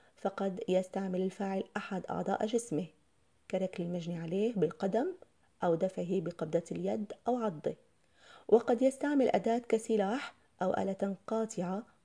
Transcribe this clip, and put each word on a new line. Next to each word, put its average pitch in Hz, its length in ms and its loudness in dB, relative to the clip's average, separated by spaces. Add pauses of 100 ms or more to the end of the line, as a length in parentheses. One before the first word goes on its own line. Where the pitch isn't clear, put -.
(180)
فقد 196 500 -4
يستعمل 185 540 0
الفاعل 190 420 -4 (140)
أحد 196 320 -6
أعضاء 180 360 -2
جسمه 214 420 -2 (640)
كركل 185 320 -2
المجني 175 360 -4
عليه 196 340 0
بالقدم 190 540 2 (560)
أو 175 120 4
دفعه 185 460 0
بقبضة 165 500 -2
اليد 196 420 -4 (140)
أو 247 100 2
عضه، 208 380 -2 (720)
وقد - 340 6
يستعمل 269 480 4
أداة 226 400 2
كسلاح 220 640 0 (280)
أو 185 120 2
آلة 196 420 -2 (120)
قاطعة 220 560 -2 (220)